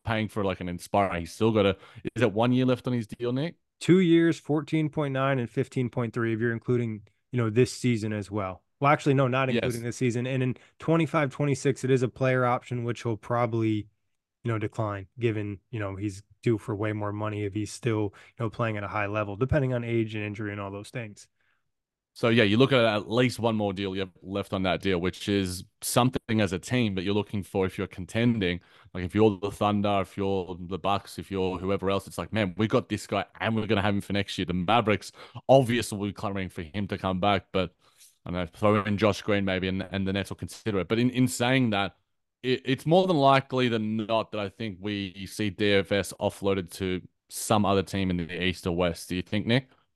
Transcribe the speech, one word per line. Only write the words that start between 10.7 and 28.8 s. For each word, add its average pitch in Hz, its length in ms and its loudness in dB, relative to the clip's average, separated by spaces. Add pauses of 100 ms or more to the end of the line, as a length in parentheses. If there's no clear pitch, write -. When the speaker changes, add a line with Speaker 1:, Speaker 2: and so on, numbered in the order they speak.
Speaker 2:
twenty-five, 160 500 2
twenty-six, 139 540 0
it 131 80 0
is 131 100 4
a 123 60 2
player 127 380 0
option, 123 400 -2
which 117 180 -6
he'll 117 140 -2
probably, 113 720 -2 (560)
you 120 60 -2
know, 110 60 -2
decline, 104 500 -6 (120)
given, 104 400 -2 (120)
you 110 100 -8
know, 98 160 -6
he's 98 260 -8 (180)
due 117 160 2
for 113 160 -8
way 107 200 -2
more 104 180 -4
money 104 320 -6
if 98 100 -6
he's 104 180 -6
still, 107 420 -2 (260)
you 120 60 -4
know, 107 40 -4
playing 110 280 -2
at 101 80 -6
a - 20 -8
high 101 200 -2
level, 104 280 -4
depending 131 380 0
on 120 100 -4
age 117 320 -2
and 107 80 -6
injury 104 300 -6
and 104 80 -8
all 98 100 -8
those 101 180 -12
things. 110 380 -12 (840)
Speaker 1:
So, - 160 0
yeah, 117 140 6
you 101 120 4
look 135 160 4
at 123 140 6
at 104 260 0
least 123 280 2
one 110 180 0
more 101 160 -2
deal 95 200 -4
you 95 60 -4
have 95 120 -6 (120)
left 98 300 -4
on 95 100 -2
that 85 180 0
deal, 95 180 2
which 87 280 -4
is 95 380 0 (160)
something 120 580 0
as 95 140 2
a 90 60 -4
team 113 360 -2
that 92 80 -4
you're 98 100 -2
looking 104 300 -4
for 95 220 -2
if 92 120 -6
you're 95 100 -4
contending. 95 720 0 (320)